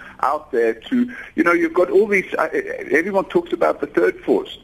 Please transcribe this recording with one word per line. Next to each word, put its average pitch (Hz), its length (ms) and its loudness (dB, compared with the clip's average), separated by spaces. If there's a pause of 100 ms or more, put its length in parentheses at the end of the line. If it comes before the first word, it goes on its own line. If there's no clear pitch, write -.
(240)
out 147 280 -2
there 117 220 2
to, 127 380 -2 (220)
you 165 100 2
know, 170 80 4
you've 170 220 0
got 180 160 2
all 196 160 6
these, 202 280 -2
uh, 156 140 0 (420)
everyone 185 360 0
talks 170 260 -2
about 160 280 0
the 147 60 -4
third 180 340 0
force. - 440 -2